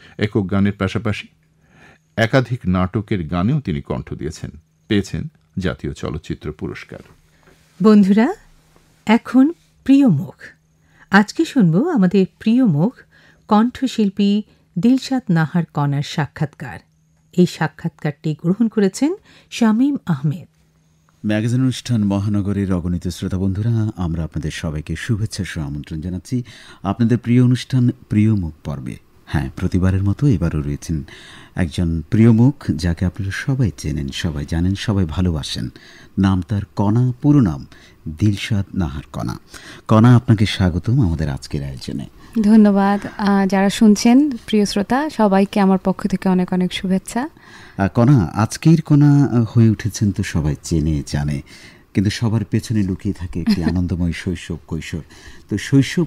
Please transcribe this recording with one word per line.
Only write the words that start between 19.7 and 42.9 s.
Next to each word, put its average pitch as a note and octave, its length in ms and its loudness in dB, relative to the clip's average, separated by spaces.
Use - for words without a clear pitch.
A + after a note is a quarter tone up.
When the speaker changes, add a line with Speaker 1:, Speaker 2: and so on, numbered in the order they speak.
Speaker 2:
আহমেদ। D3 420 -4
Speaker 3:
ম্যাগাজিন A2 360 0
অনুষ্ঠান A#2+ 420 -2
মহানগরীর G2+ 720 -2
অগণিত F2 340 -4
শ্রোতা F2+ 300 -6
বন্ধুরা, G#2+ 580 -2
আমরা E2 280 -4
আপনাদের D2+ 280 -6
সবাইকে D#2 440 -8
শুভেচ্ছা G#2+ 480 -6
সহ E2 220 -8
আমন্ত্রণ D2 360 -10
জানাচ্ছি F2+ 420 -6
আপনাদের A2+ 340 0
প্রিয় A#2+ 260 2
অনুষ্ঠান B2 460 2
প্রিয় G#2+ 240 4
মুখ F2 200 -2
পর্বে। B1+ 340 -10
হ্যাঁ, C2+ 300 -4
প্রতিবারের F#2 480 0
মতো G2+ 240 0
এবারও D#2+ 340 0
রয়েছেন C#2+ 420 -6
একজন E2 540 -2
প্রিয় A2+ 220 6
মুখ, A#2+ 240 4
যাকে E2+ 300 -2
আপনারা G2 280 -4
সবাই C3 440 -2
চেনেন, C#2+ 320 -6
সবাই C#2+ 400 -6
জানেন, F2 260 0
সবাই G2 300 0
ভালোবাসেন। D#2 640 -4
নাম F#2+ 240 2
তার G2 200 -4
কণা, A#2+ 460 0
পুরো D3 200 4
নাম D2 240 -2
দিলশাদ G2+ 460 0
নাহার D#2+ 280 -4
কণা। A#1 260 -8
কণা, A2+ 280 8
আপনাকে A2 300 4
স্বাগতম F#2+ 600 0
আমাদের D#2 240 -2
আজকের C#2 340 -8
আয়োজনে। C2+ 420 -10
Speaker 4:
ধন্যবাদ। G3+ 580 6